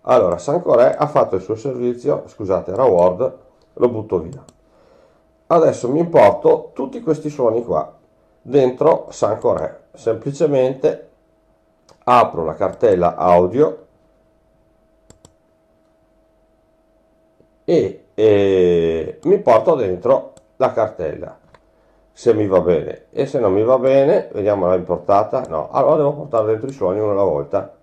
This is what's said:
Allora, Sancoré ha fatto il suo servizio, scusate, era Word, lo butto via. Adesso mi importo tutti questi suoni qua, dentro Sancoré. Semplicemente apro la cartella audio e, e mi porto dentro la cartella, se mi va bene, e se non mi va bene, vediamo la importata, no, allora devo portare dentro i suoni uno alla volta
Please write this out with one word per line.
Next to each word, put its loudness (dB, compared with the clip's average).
Allora, 2
Sancoré 0
ha -2
fatto 0
il -4
suo -8
servizio, -6
scusate, -6
era 0
Word, 2
lo 0
butto -4
via. -12
Adesso 0
mi -2
importo 2
tutti -10
questi -4
suoni -2
qua, -4
dentro 0
Sancoré. -4
Semplicemente -4
apro 2
la -6
cartella 0
audio 2
e, -2
e 2
mi 2
porto 2
dentro -2
la 0
cartella, -6
se 2
mi 0
va 4
bene, -2
e -4
se -4
non 2
mi 2
va 2
bene, 2
vediamo -2
la 2
importata, -2
no, -6
allora 2
devo 0
portare -4
dentro -4
i -10
suoni -4
uno -2
alla 0
volta -4